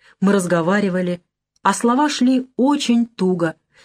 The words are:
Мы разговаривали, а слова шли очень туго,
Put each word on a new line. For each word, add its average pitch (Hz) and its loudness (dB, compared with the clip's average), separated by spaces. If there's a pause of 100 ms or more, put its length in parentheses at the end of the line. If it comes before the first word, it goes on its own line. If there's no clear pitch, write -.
(200)
Мы 196 2
разговаривали, 180 -2 (400)
а 285 0
слова 262 0
шли 254 0
очень 240 0
туго, 175 -2 (300)